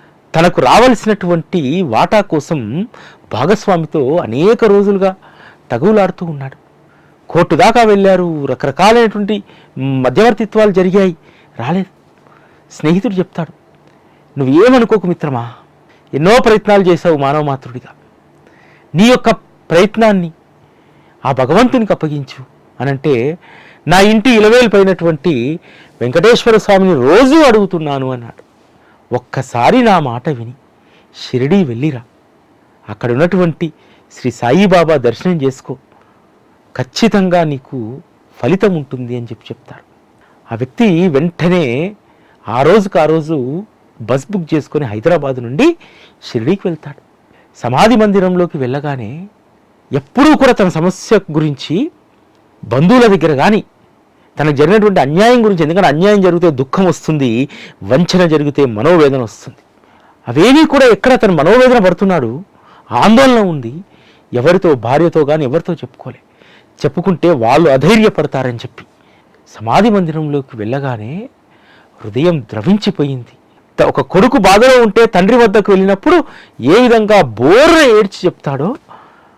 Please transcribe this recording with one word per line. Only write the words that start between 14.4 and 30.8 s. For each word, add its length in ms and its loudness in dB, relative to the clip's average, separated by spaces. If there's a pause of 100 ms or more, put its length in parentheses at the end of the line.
మిత్రమా, 460 -6 (640)
ఎన్నో 300 2
ప్రయత్నాలు 380 2
చేశావు 340 0
మానవ 260 -2
మాతృడిగా, 500 -10 (1000)
నీ 100 2
యొక్క 260 2 (400)
ప్రయత్నాన్ని 640 0 (920)
ఆ 60 -2
భగవంతునికి 600 0
అప్పగించు" 520 -8 (360)
అనంటే, 580 -2 (500)
"నా 120 2
ఇంటి 300 2
ఇలవేలు 380 4
పైనటువంటి 920 -2 (400)
వెంకటేశ్వర 560 2
స్వామిని 380 2
రోజూ 480 4
అడుగుతున్నాను" 680 0
అన్నాడు. 300 -16 (720)
"ఒక్కసారి 680 -2
నా 180 2
మాట 280 -6
విని 240 -8 (640)